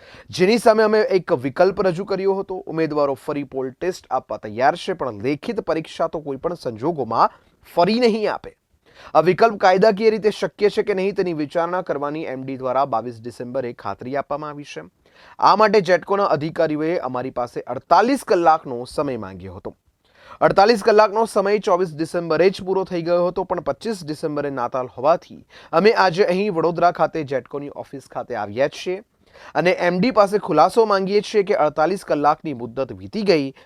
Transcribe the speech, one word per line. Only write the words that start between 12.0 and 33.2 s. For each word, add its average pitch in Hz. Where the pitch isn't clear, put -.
એમ 131
ડી 131
દ્વારા 127
બાવીસ 117
ડિસેમ્બરે 120
ખાતરી 113
આપવામાં 147
આવી 147
છે. 151
આ 170
માટે 214
જેટકોના 185
અધિકારીઓએ 156
અમારી 127
પાસે 123
અડતાલીસ 196
કલાકનો 160
સમય 139
માંગ્યો 95
હતો. 95
અડતાલીસ 196
કલાકનો 214
સમય 208
ચોવીસ 180
ડિસેમ્બરે 165
જ 190
પૂરો 190
થઈ 180
ગયો 175
હતો, 180
પણ 180
પચીસ 175
ડિસેમ્બરે 147
નાતાલ 127
હોવાથી 127
અમે 190
આજે 190
અહીં 190
વડોદરા 170
ખાતે 160
જેટકોની 139
ઓફિસ 131
ખાતે 123
આવ્યા 104
છીએ 185
અને 165
એમ 175
ડી 240
પાસે 208
ખુલાસો 185
માંગીએ 202
છીએ 202
કે 196
અડતાલીસ 156
કલાકની 151
મુદ્દત 120
વીતી 98